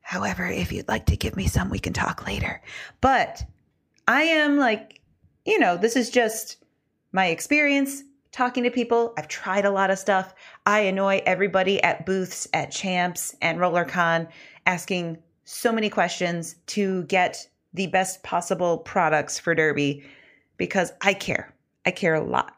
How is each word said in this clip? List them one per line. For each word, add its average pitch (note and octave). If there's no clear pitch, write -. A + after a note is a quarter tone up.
However, F#3
if E3+
you'd -
like -
to -
give -
me F#2
some, -
we F#2+
can -
talk -
later. -
But B3+
I C4
am, D4+
like, A3+
you G#4+
know, F#3
this A3+
is A#3+
just -
my F#3+
experience C#4
talking B3
to A#3+
people. A#3
I've D3+
tried G3+
a G3+
lot G3
of F#3+
stuff. F#3+
I G#3
annoy G3
everybody F#3
at E3+
booths, F#3
at D3+
Champs, F3+
and E3
RollerCon, E3+
asking F3
so -
many A3
questions F3
to F#3+
get F3+
the F#3
best F#3
possible F3
products D#3
for E3+
Derby C#3+
because F3+
I G3
care. -
I F#3
care F3
a D#3
lot. -